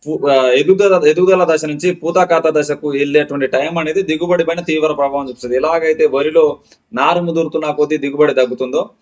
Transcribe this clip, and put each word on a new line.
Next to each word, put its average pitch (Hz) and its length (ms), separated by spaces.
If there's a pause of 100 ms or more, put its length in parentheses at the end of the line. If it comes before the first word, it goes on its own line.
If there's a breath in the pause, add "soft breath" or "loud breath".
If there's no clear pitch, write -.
పు-, 147 220
ఆ, 135 180
ఎదుగుదల, 170 600
ఎదుగుదల 175 480
దశ 156 100
నుంచి 151 280
పూత 170 220
కాత 170 320
దశకు 147 420
వెళ్ళేటువంటి 143 580
టైం 147 300
అనేది 160 240
దిగుబడి 165 420
పైన 165 160
తీవ్ర 156 340
ప్రభావం 139 360
చూపిస్తుంది. 123 260
ఎలాగైతే 156 520
వరిలో 151 500 (360 soft breath)
నారు 151 260
ముదురుతున్న 165 520
కొద్దీ 147 260
దిగుబడి 139 360
తగ్గుతుందో 127 560 (120)